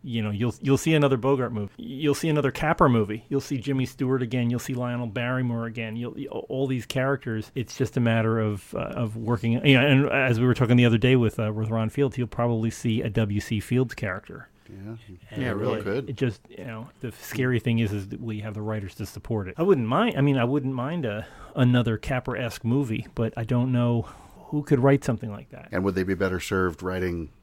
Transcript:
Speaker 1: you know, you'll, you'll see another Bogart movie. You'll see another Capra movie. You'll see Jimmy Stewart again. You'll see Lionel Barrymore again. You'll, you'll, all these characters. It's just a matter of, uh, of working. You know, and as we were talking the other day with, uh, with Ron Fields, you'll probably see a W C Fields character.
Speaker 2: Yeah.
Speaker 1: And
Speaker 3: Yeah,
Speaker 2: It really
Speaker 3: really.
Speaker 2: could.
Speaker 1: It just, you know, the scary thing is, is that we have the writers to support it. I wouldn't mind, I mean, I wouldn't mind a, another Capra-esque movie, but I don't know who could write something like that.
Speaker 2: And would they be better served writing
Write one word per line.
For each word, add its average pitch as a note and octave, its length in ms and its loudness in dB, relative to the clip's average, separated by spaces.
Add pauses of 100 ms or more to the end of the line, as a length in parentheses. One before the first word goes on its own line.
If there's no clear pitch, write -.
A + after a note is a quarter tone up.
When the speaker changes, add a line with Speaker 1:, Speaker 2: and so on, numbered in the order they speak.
Speaker 1:
you A#2 180 -4
know, G#2+ 80 -2
you'll, G#2+ 320 -2
you'll C3+ 160 4
see D#3+ 160 2
another C#3+ 240 4
Bogart B2+ 360 0
movie. G#2 240 -6
You'll C#3 360 -2
see E3 160 -2
another D3 220 2
Capra D#3 380 4
movie. A2 400 2
You'll C3+ 120 0
see C#3 160 -6
Jimmy C3 300 -2
Stewart C3 340 -2
again. A#2+ 280 -2
You'll A#2+ 100 0
see C3 160 -6
Lionel A#2+ 320 -4
Barrymore A#2+ 580 -2
again. A2+ 300 -8
You'll, A#2+ 240 -8
you'll, - 300 -8
all C3+ 180 -2
these B2+ 180 -2
characters. B2+ 720 -4
It's B2+ 220 -8
just - 200 -2
a - 40 2
matter A2+ 380 2
of, G#2+ 360 -4
uh, - 40 -4
of A2+ 360 -4
working. A2+ 380 0 (120)
You C3+ 140 8
know, C#3+ 80 4
and C#3 220 6
as B2+ 300 2
we B2 60 4
were B2 80 6
talking B2 240 4
the B2 80 8
other A#2 140 6
day B2+ 160 6
with, A#2 240 2
uh, G#2+ 140 -2
with A2 160 -2
Ron A2 200 0
Fields, C3+ 280 0
you'll A#2+ 100 -2
probably A2+ 420 0
see A2 320 -2
a - 80 -2
W G2+ 300 0
C G#2+ 200 -2
Fields A#2+ 360 0
character. - 540 -8 (200)
Speaker 2:
Yeah. G2 260 -14 (360)
Speaker 1:
And C#3+ 100 -6
Speaker 3:
Yeah, B2 80 -2
Speaker 2:
It G#2+ 60 -2
really A2 180 -2
Speaker 3:
really. A2 100 -4
Speaker 2:
could. A#2 280 -2
Speaker 1:
It A2+ 60 -6
just, B2 320 -2
you - 160 -14
know, A#2 240 -12 (100)
the A#2 140 -10
scary B2+ 460 -2
thing A#2 200 2
is, G#2+ 140 2
is G2+ 160 -6
that - 120 -10
we A2 200 -8
have G#2+ 120 -10
the G#2+ 80 -8
writers G#2 340 -6
to G#2 120 -8
support G2+ 400 -6
it. F#2 100 -10
I D#3 60 0
wouldn't D#3 240 4
mind, F#3+ 300 0
I C3+ 40 2
mean, C#3 160 4
I A#2+ 60 2
wouldn't C3 320 -2
mind C#3+ 300 -4
a, G#2 200 -4 (300)
another A#2+ 420 4
Capra-esque B2 680 -6
movie, A#2 520 -2
but A2+ 220 -2
I A2+ 60 -4
don't B2 280 0
know A#2+ 360 2 (400)
who D3 160 -2
could C#3 160 4
write C#3 240 6
something A2 280 -2
like - 200 -14
that. - 200 -20
Speaker 2:
And F#2 120 0
would G2 120 2
they F#2 80 2
be F#2 120 2
better F#2 240 0
served F2+ 420 0
writing F2+ 480 -4 (120)